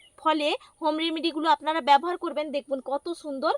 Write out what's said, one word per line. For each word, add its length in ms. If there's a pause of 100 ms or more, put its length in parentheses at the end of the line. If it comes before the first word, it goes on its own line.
(180)
ফলে, 400 (240)
হোম 160
রেমেডিগুলো 520
আপনারা 320
ব্যবহার 360
করবেন, 340
দেখুন 340
কত 240
সুন্দর 480